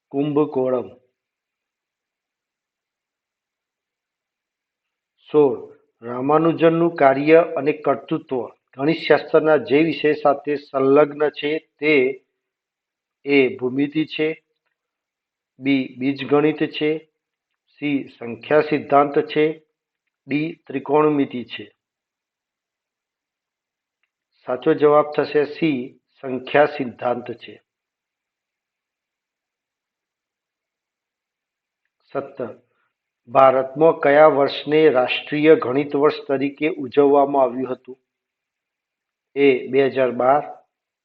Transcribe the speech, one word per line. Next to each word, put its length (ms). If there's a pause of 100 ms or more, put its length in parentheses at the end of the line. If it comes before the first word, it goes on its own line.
કુંભકોણમ. 800 (4000)
સોળ, 480 (240)
રામાનુજનનું 920
કાર્ય 440 (160)
અને 160
કર્તૃત્વ 760 (240)
ગણિતશાસ્ત્રના 840
જે 260
વિષય 320
સાથે 420
સંલગ્ન 720
છે 480
તે 460 (1000)
એ 320
ભૂમિતિ 480
છે, 380 (1160)
બી 400
બીજગણિત 760
છે, 360 (580)
સી 420
સંખ્યા 520
સિદ્ધાંત 580
છે, 480 (600)
ડી 300 (100)
ત્રિકોણમિતિ 800
છે. 300 (2750)
સાચો 300
જવાબ 380
થશે 320
સી 560 (200)
સંખ્યા 460
સિદ્ધાંત 640
છે. 300 (4000)
સત્તર, 460 (680)
ભારતમાં 720
કયા 280
વર્ષને 600
રાષ્ટ્રીય 640
ગણિત 420
વર્ષ 300
તરીકે 420
ઉજવવામાં 760
આવ્યું 300
હતું? 260 (1400)
એ 340
બે 200
હજાર 220
બાર, 320 (640)